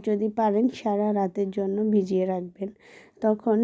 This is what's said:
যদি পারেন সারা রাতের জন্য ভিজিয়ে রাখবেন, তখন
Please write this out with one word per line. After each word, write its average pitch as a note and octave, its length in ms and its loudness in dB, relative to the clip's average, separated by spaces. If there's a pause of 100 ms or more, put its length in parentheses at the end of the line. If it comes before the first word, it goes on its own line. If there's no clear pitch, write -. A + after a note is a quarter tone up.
যদি G#3+ 280 0
পারেন G#3+ 340 2 (100)
সারা G#3 380 0
রাতের G3 380 -2
জন্য G3 260 -2 (140)
ভিজিয়ে F#3+ 360 2
রাখবেন, F#3 420 -6 (540)
তখন G#3+ 420 2